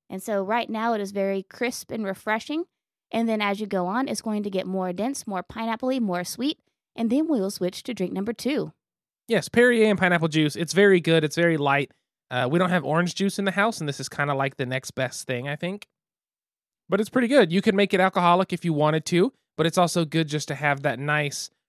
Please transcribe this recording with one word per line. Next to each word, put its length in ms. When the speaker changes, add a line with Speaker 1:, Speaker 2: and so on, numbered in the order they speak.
Speaker 1:
And 140
so 180
right 280
now 240
it 80
is 100
very 320
crisp 480
and 140
refreshing. 580
And 160
then 140
as 180
you 80
go 200
on, 200
it's 140
going 220
to 60
get 160
more 280
dense, 340
more 160
pineapple-y, 560
more 240
sweet. 360
And 140
then 180
we 140
will 100
switch 320
to 100
drink 200
number 180
two. 400
Speaker 2:
Yes, 220
Perrier 400
and 100
pineapple 300
juice. 260
It's 180
very 280
good. 220
It's 120
very 220
light. 340
Uh, 180
we 80
don't 120
have 160
orange 300
juice 220
in 80
the 60
house, 280
and 100
this 100
is 80
kinda 260
like 240
the 80
next 260
best 360
thing, 220
I 60
think. 320
But 140
it's 80
pretty 180
good. 240
You 100
could 140
make 180
it 60
alcoholic 540
if 100
you 80
wanted 360
to, 260
but 80
it's 120
also 280
good 220
just 220
to 60
have 280
that 160
nice, 500